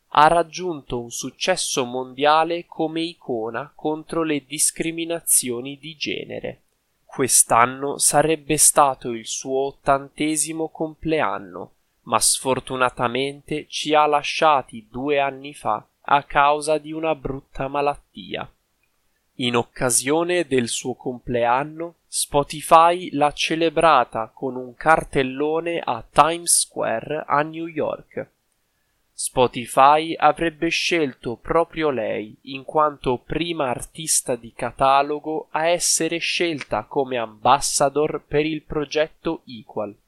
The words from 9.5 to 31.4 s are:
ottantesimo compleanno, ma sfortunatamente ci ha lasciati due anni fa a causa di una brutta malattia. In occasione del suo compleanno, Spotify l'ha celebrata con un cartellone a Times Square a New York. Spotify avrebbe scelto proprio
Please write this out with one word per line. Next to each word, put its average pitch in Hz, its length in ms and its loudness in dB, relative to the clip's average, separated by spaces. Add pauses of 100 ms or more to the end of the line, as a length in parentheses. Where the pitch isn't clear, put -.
ottantesimo 151 1080 -2
compleanno, 110 1000 -4 (320)
ma 117 160 2
sfortunatamente 131 1500 -2
ci - 280 -2
ha 151 100 6
lasciati 143 840 0
due 139 280 -2
anni 139 360 -6
fa 110 280 -4 (180)
a - 200 2
causa 147 560 2
di 151 140 -10
una 160 240 -2
brutta 135 520 -8
malattia. 139 800 -6 (880)
In 120 180 -2
occasione 147 920 0
del 127 220 0
suo - 260 -6
compleanno, 131 1040 -2 (100)
Spotify 165 1080 2
l'ha 143 200 2
celebrata 156 1000 2
con 131 240 -8
un 127 200 -10
cartellone 156 1080 0
a 113 240 -4
Times 170 520 2
Square 113 640 -4
a 143 160 2
New 160 240 -6
York. - 680 -6 (840)
Spotify 143 1000 4
avrebbe 160 520 2
scelto 147 680 -2
proprio 160 540 0